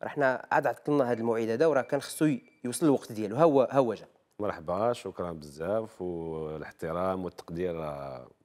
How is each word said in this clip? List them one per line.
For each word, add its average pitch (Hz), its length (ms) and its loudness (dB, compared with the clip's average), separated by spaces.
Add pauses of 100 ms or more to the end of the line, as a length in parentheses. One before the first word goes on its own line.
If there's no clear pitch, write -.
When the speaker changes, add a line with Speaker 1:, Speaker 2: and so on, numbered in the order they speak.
Speaker 1:
راه 107 60 -4
حنا 131 420 0
عاد 147 160 4
عطلنا 127 440 2
هذا 113 80 0
الموعد 113 300 0
هذا، 120 160 4
وراه 139 160 4
كان 135 200 -2
خصو - 240 -2
ي-، 143 180 2 (200)
يوصل 123 220 -2
الوقت 131 260 4
ديالو. 107 240 -4
ها 147 80 4
هو، 135 280 6
ها 131 60 2
هو 120 160 4
جا. - 140 -12 (320)
Speaker 2:
مرحبا، 101 540 0
شكرًا 90 380 -6
بزاف، 82 680 -6
والاحترام 82 1200 -4
والتقدير، 85 580 -6
آه، 69 440 -10 (180)